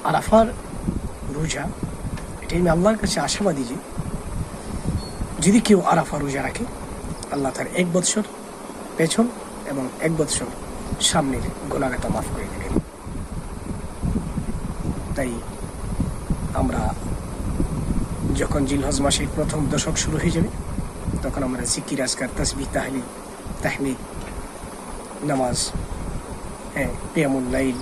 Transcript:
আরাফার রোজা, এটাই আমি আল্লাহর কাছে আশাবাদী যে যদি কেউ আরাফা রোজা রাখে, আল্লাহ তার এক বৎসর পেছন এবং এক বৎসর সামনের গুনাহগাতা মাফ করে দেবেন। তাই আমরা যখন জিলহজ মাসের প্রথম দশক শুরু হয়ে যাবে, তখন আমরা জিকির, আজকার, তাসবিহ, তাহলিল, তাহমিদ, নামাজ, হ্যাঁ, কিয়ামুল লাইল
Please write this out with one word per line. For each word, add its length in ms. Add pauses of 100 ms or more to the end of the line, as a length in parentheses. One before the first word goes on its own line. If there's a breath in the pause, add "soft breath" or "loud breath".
আরাফার 420 (880)
রোজা, 340 (720)
এটাই 160
আমি 100
আল্লাহর 280
কাছে 240
আশাবাদী 440
যে 100 (1700)
যদি 200
কেউ 200
আরাফা 380
রোজা 240
রাখে, 220 (680)
আল্লাহ 220
তার 200
এক 180
বৎসর 300 (760)
পেছন 320 (380)
এবং 220 (120)
এক 160
বৎসর 280 (560)
সামনের 400 (320)
গুনাহগাতা 360
মাফ 160 (100)
করে 100
দেবেন। 360 (2250)
তাই 180 (1200)
আমরা 400 (1400)
যখন 280
জিলহজ 360
মাসের 340
প্রথম 320
দশক 320
শুরু 200
হয়ে 120
যাবে, 180 (720)
তখন 200
আমরা 200
জিকির, 400
আজকার, 340
তাসবিহ, 360
তাহলিল, 280 (600)
তাহমিদ, 340 (1300)
নামাজ, 460 (1040)
হ্যাঁ, 140 (260)
কিয়ামুল 280
লাইল 400